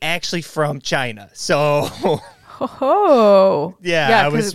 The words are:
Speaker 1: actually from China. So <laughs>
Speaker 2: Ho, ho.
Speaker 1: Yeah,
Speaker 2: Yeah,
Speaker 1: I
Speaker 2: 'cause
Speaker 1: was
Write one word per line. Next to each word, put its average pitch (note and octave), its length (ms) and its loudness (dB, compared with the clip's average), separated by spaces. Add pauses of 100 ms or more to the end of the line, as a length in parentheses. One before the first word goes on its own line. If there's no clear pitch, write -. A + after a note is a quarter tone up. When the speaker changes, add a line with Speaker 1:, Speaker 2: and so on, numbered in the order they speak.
Speaker 1:
actually E3+ 400 -6
from D3 400 -6
China. A#2 520 -6
So D3 520 0
<laughs> - 360 -4 (400)
Speaker 2:
Ho, C4 60 -4
ho. G#3 1120 2
Speaker 1:
Yeah, E3 280 0
Speaker 2:
Yeah, A3 100 4
Speaker 1:
I F#3+ 60 4
Speaker 2:
'cause - 80 0
Speaker 1:
was - 220 -2